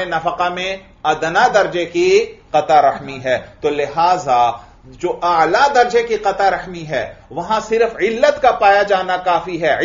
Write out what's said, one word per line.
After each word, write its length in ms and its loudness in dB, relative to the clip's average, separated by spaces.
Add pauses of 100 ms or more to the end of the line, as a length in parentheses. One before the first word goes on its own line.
नफका 440 -2
में 300 -6 (260)
अदना 440 2
दर्जे 360 0
की 220 0 (480)
कतई 240 4
रहमी 400 -2
है। 160 0 (260)
तो 80 0
लिहाजा 1000 0 (240)
जो 160 -6 (160)
आला 440 2
दर्जे 340 2
की 160 -4
कतई 320 0
रहमी 320 -6
है, 220 -4 (280)
वहां 300 -4
सिर्फ 400 -2
इल्लत 400 2
का 100 6
पाया 320 4
जाना 380 0
काफी 360 -2
है, 260 0